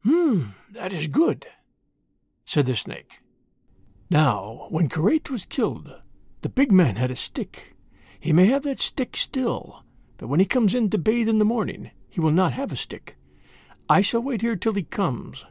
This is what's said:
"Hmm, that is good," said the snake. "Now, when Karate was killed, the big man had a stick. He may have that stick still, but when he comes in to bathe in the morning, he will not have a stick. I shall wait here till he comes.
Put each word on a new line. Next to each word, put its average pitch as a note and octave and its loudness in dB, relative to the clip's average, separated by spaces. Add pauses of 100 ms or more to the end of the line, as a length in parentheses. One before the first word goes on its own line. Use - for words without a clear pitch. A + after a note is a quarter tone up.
"Hmm, A#3+ 2 (200)
that F#3 -8
is D#3 -4
good," D3+ 0 (960)
said D3 2
the B2 0
snake. - -10 (880)
"Now, A2+ 0
when D#3+ 0
Karate F#3+ 0
was C4 -6
killed, B2+ -4 (480)
the - -4
big C4+ 2
man D#3+ 6
had B2+ -2
a B2 -6
stick. - -10 (440)
He D3+ 0
may F3+ 6
have C#4 2
that C#4 -4
stick - -4
still, - -4 (340)
but A#2+ -10
when C#3+ 2
he G3 6
comes A3 2
in A#3 0
to G3+ 0
bathe G#3+ 0
in A3 2
the G#3+ 4
morning, - -4 (180)
he - -4
will D#3 2
not E3 2
have A#3+ -6
a C3+ -4
stick. - -12 (720)
I D#3+ 4
shall A#3 -2
wait B3 -4
here A3+ -2
till G#3+ -2
he F#3+ -2
comes. C3+ -4